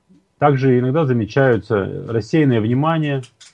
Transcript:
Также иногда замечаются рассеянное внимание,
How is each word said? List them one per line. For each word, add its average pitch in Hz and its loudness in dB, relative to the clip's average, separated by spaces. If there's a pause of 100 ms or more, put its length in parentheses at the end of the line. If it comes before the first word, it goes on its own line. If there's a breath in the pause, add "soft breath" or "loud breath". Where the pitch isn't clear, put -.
(400)
Также 135 2
иногда 131 0
замечаются 107 0
рассеянное 117 0
внимание, 143 -2 (320)